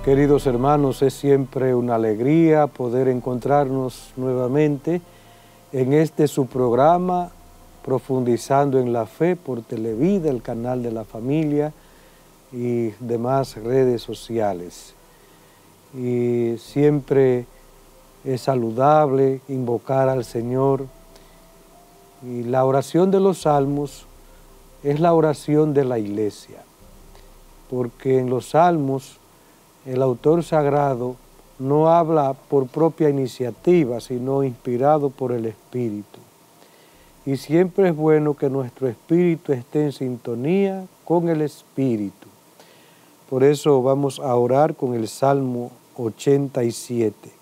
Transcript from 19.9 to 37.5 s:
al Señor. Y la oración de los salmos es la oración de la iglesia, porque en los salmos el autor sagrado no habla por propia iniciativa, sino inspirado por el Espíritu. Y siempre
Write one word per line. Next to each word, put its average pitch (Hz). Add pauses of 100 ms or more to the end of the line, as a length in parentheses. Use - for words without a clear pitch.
al 131
Señor. 131 (1400)
Y 123
la 131
oración 139
de 196
los 190
salmos 143 (760)
es 143
la 170
oración 151
de 139
la 123
iglesia, 104 (1080)
porque 127
en 127
los 123
salmos 147 (680)
el 131
autor 147
sagrado 139 (420)
no 147
habla 156
por 135
propia 156
iniciativa, 131
sino 131
inspirado 135
por 127
el 113
Espíritu. 107 (1080)
Y 135
siempre 180